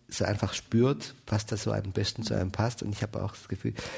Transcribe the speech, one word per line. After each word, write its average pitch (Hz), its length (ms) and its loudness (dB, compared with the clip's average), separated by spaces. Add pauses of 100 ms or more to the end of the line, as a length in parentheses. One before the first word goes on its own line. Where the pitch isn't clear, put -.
so - 160 0
einfach 104 280 0
spürt, - 600 2 (140)
was 107 180 2
da 110 120 -2
so 107 140 0
am 104 200 0
besten 110 320 0
zu 110 100 -2
einem 95 180 2
passt. 117 320 0
Und 104 80 -2
ich 104 120 -4
habe 104 200 -2
auch 101 80 -2
das - 160 -14
Gefühl, 110 260 -2 (240)